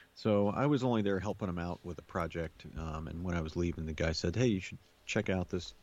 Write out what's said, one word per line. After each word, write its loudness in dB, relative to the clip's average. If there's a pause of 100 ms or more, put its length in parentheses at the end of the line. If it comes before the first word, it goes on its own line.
(140)
So 4
I 2
was 4
only 4
there 2
helping -2
him -2
out -4
with -8
a -14
project, -4 (100)
um, -6
and -8
when -2
I 0
was -6
leaving, 0
the -4
guy 0
said, -2
"Hey, 4
you 2
should -10 (280)
check 0
out 0
this, -6